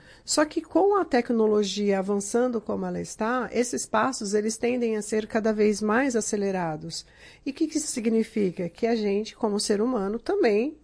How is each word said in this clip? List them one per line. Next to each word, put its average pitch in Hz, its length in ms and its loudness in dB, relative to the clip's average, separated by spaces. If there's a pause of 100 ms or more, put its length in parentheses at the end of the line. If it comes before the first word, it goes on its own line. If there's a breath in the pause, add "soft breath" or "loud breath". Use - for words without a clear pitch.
(260 loud breath)
Só 302 200 2
que 311 160 -4
com 392 380 4
a 349 60 0
tecnologia 208 960 2
avançando 208 600 0
como 196 240 -4
ela 180 160 -4
está, 226 500 -4
esses 247 340 -2
passos, 220 480 -2
eles 214 240 0
tendem 240 380 0
a 214 60 -4
ser 214 260 -2
cada 220 240 0
vez 208 300 2
mais 233 340 2
acelerados. 185 880 -2 (400 loud breath)
E 277 60 -6
o - 20 -8
que 320 140 0
que 311 100 -4
isso 302 100 -4
significa? 214 840 0
Que - 180 -2
a 233 80 2
gente, 208 400 -2
como 208 240 0
ser 208 220 0
humano, 226 360 0
também 269 680 2